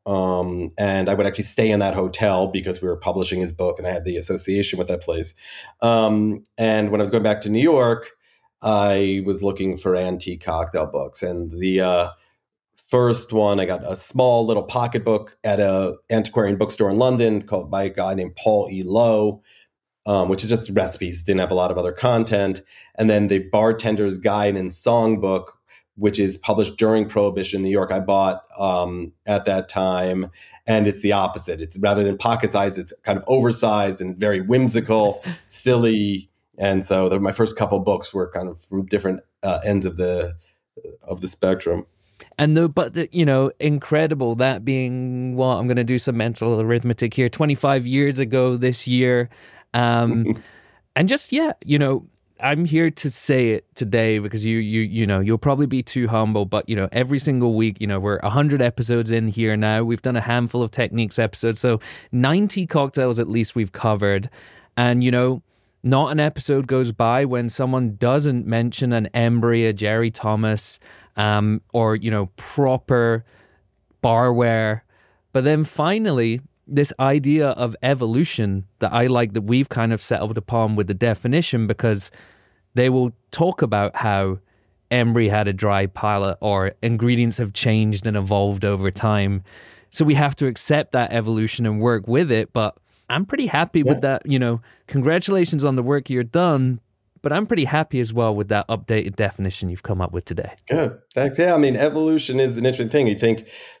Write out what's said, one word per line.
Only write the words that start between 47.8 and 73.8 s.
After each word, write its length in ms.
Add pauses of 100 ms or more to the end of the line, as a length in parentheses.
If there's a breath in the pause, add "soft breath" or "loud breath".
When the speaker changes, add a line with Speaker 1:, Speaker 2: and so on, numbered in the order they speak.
Speaker 2:
years 320
ago 380
this 300
year. 420 (440 loud breath)
Um, 680 (260 loud breath)
Speaker 1:
<laughs> 280
Speaker 2:
and 140
just, 220
yeah, 220 (120)
you 140
know, 260 (340)
I'm 260
here 260
to 180
say 420
it 220
today 460
because 260
you, 140
you, 220
you 260
know, 120
you'll 200
probably 260
be 160
too 260
humble, 380
but, 240
you 60
know, 160
every 260
single 380
week, 240
you 80
know, 120
we're 180
a 120
hundred 320
episodes 500
in 160
here 300
now. 260
We've 180
done 140
a 60
handful 400
of 80
techniques 480
episodes. 420
So 200 (320 loud breath)
ninety 560
cocktails 520
at 100
least 260
we've 160
covered. 580 (480 loud breath)
And, 260
you 60
know, 320 (420)
not 280
an 80
episode 480
goes 240
by 340
when 240
someone 460
doesn't 500
mention 480
an 200
Embry, 540
a 60
Jerry 380
Thomas, 680 (360 loud breath)
um, 460 (120)
or, 220
you 160
know, 160 (100)
proper 880 (800 soft breath)